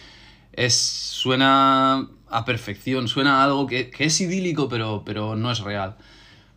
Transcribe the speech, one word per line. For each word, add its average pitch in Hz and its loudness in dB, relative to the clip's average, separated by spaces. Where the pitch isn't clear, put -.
Es, 123 0
suena 135 2
a 117 -4
perfección, 123 -4
suena 135 2
a 139 6
algo 139 2
que, 123 -4
que 139 -4
es 160 0
idílico, 170 -2
pero, 110 -4
pero 107 -4
no 113 -2
es 117 -4
real. 101 -6